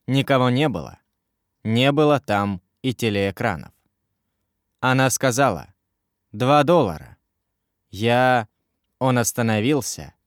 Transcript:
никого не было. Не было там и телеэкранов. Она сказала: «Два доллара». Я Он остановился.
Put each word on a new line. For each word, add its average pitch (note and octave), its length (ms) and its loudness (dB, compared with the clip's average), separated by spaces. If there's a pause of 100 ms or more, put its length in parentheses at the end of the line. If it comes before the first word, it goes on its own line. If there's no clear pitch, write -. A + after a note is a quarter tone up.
никого C3 420 2
не C3+ 200 0
было. D2+ 300 -10 (640)
Не A#2+ 280 2
было D3 280 2
там G2+ 420 -4 (200)
и C3 120 -2
телеэкранов. G2+ 760 -4 (1080)
Она C3 300 2
сказала: A#2+ 640 -2 (580)
«Два C3 320 2
доллара». C3 540 0 (720)
Я A#2+ 580 0 (520)
Он B2+ 180 0
остановился. A2+ 960 -2 (140)